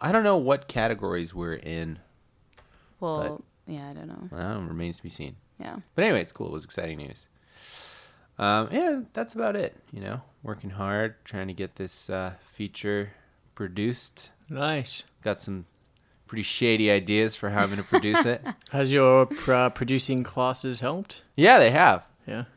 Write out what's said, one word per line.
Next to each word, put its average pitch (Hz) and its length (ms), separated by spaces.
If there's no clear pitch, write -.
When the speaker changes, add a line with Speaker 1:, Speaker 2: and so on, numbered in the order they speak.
Speaker 1:
I 156 120
don't 220 100
know 208 140
what 135 320
categories 95 680
we're 85 200
in. 80 440
Speaker 2:
Well, 151 420
Speaker 1:
But 170 60
Speaker 2:
yeah, 143 180
I - 40
don't 156 120
know. - 240
Speaker 1:
Well, 87 100
that 87 80
remains 85 300
to - 40
be 85 80
seen. 73 240
Speaker 2:
Yeah. - 180
Speaker 1:
But 170 80
anyway, 170 160
it's 85 120
cool. - 160
It - 40
was 78 120
exciting 82 340
news. - 300
Um, 107 320
yeah, 294 300
that's 226 220
about 220 220
it, 190 180
you 104 80
know. 104 200
Working 107 260
hard, 104 540
trying 95 240
to 95 60
get 92 220
this, - 340
uh, 92 300
feature 104 720
produced. 104 760
Speaker 3:
Nice. 143 540
Speaker 1:
Got 104 160
some 95 240
pretty 110 160
shady 110 460
ideas 104 440
for 101 160
how 104 120
I'm 98 80
gonna 101 120
produce 311 420
it. 120 180
Speaker 2:
<laughs> - 140
Speaker 3:
Has 139 220
your 131 340
pr-, - 280
uh, 127 160
producing 127 520
classes 127 580
helped? 160 420
Speaker 1:
Yeah, 220 240
they 120 140
have. 135 320
Speaker 3:
Yeah. 110 180